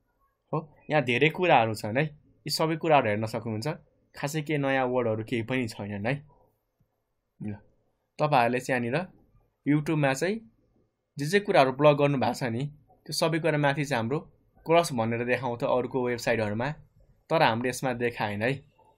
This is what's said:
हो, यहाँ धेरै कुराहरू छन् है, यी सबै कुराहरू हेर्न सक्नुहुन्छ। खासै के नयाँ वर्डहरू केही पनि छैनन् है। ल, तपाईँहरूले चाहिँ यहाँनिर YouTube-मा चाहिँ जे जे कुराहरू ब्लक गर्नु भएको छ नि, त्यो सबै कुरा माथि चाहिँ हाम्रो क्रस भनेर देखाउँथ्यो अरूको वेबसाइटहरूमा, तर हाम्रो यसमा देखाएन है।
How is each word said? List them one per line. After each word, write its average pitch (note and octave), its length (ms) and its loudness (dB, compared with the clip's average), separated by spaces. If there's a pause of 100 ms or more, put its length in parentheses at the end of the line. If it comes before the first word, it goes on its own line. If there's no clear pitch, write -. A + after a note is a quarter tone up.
(540)
हो, D#3 160 -6 (200)
यहाँ D3+ 140 2
धेरै B2 260 2
कुराहरू C#3+ 460 2
छन् A2 220 -6
है, D3+ 80 0
यी - 440 -14
सबै D#3+ 260 -2
कुराहरू D3+ 320 4
हेर्न G#2+ 180 0
सक्नुहुन्छ। A2 420 -6 (480)
खासै D3+ 260 -6
के D3+ 160 -2
नयाँ C3+ 280 0
वर्डहरू A#2+ 380 0
केही A2+ 200 -4
पनि B2+ 240 -2
छैनन् G#2 400 -8
है। C3+ 80 0 (1300)
ल, G#2 120 -8 (640)
तपाईँहरूले B2 400 2
चाहिँ B2 260 -2
यहाँनिर D3+ 220 -2 (580)
YouTube-मा D3 480 2
चाहिँ F#3 280 -2 (760)
जे C#3+ 80 -6
जे F3+ 140 2
कुराहरू E3 320 4
ब्लक D3 260 6
गर्नु C#3+ 200 2
भएको A#2+ 160 0
छ C3 100 -6
नि, A#2+ 220 -2 (400)
त्यो D#3 80 -12
सबै E3 260 0
कुरा D#3 180 0
माथि C#3+ 280 0
चाहिँ C3 160 -2
हाम्रो A#2+ 180 -2 (460)
क्रस D#3+ 280 4
भनेर A#2 320 -2
देखाउँथ्यो B2 440 -2
अरूको B2 380 0
वेबसाइटहरूमा, A#2 600 -2 (600)
तर D#3+ 140 2
हाम्रो A#2+ 260 2
यसमा B2+ 240 -4
देखाएन A#2 480 -4
है। C3+ 300 -4 (260)